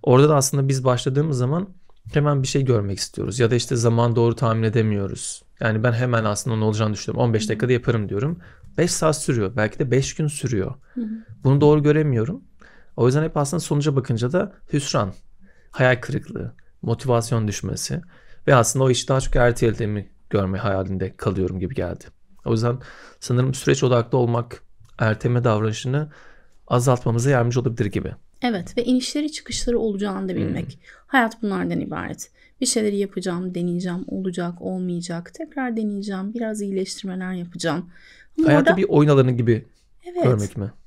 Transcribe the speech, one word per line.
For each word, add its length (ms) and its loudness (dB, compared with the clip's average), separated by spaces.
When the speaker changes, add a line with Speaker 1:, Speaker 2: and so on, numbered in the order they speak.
Speaker 1:
Orada 260 8
da 80 4
aslında 320 0
biz 160 0
başladığımız 540 0
zaman 300 -2
hemen 300 2
bir 60 -2
şey 160 0
görmek 340 0
istiyoruz. 400 -6
Ya 120 4
da 40 2
işte 220 0
zaman 400 2
doğru 200 2
tahmin 260 0
edemiyoruz. 800 -2
Yani 220 0
ben 100 2
hemen 320 0
aslında 320 -2
ne 80 0
olacağını 300 0
düşünüyorum. 340 -2
"On 60 2
beş 80 2
Speaker 2:
Hı 40 -2
hı. 20 -6
Speaker 1:
dakikada 240 0
yaparım." 360 0
diyorum. 300 -4
Beş 120 2
saat 320 2
sürüyor. 340 0
Belki 220 0
de 120 0
beş 240 2
gün 120 -2
sürüyor. 480 -2
Speaker 2:
Hı 60 -6
hı. 40 -4
Speaker 1:
Bunu 160 6
doğru 220 8
göremiyorum. 640 2
O 100 2
yüzden 160 4
hep 140 -4
aslında 240 0
sonuca 360 0
bakınca 360 -2
da 200 0
hüsran, 400 -2
hayal 300 2
kırıklığı, 540 -8
motivasyon 680 0
düşmesi 520 -6
ve 80 6
aslında 300 4
o 60 4
işi 180 0
daha 120 2
çok 160 0
ertelediğimi 720 0
görme 280 0
hayalinde 580 -4
kalıyorum 440 -2
gibi 140 -4
geldi. 300 -6
O 80 -2
yüzden 260 0
sanırım 340 0
süreç 300 2
odaklı 340 2
olmak 440 -2
erteleme 460 0
davranışını 680 0
azaltmamıza 600 2
yardımcı 300 2
olabilir 260 -2
gibi. 280 -4
Speaker 2:
Evet 340 -4
ve 80 -2
inişleri 480 -2
çıkışları 460 -4
olacağını 500 -4
da 40 -4
Speaker 1:
Hmm. 80 -4
Speaker 2:
bilmek. 380 -6
Hayat 360 0
bunlardan 380 -2
ibaret. 500 -8
Bir 60 0
şeyleri 300 0
yapacağım, 580 -4
deneyeceğim, 540 -4
olacak, 540 -6
olmayacak, 720 -6
tekrar 420 -6
deneyeceğim, 580 -6
biraz 280 -4
iyileştirmeler 680 -6
yapacağım. 580 -4
Ama 100 4
Speaker 1:
Hayatı 220 8
Speaker 2:
orada 60 6
Speaker 1:
bir 120 2
oyun 200 6
alanı 240 6
gibi 340 2
Speaker 2:
Evet. 140 -2
Speaker 1:
görmek 320 2
mi? 160 -6